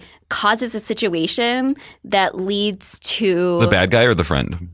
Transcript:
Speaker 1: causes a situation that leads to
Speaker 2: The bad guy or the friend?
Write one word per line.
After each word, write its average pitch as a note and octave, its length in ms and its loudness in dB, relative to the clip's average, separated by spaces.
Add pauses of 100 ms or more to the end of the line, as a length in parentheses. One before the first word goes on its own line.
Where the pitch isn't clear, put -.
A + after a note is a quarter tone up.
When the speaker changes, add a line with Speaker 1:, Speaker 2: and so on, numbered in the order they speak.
(300)
Speaker 1:
causes A3+ 440 0
a G#3 60 -4
situation A#3 960 -2 (280)
that G3 300 0
leads G3+ 640 -2
to F3+ 600 0
Speaker 2:
The A2 80 4
bad F#2 220 2
guy A#2 140 4
or A#2+ 100 4
the E2+ 100 0
friend? E2+ 500 -4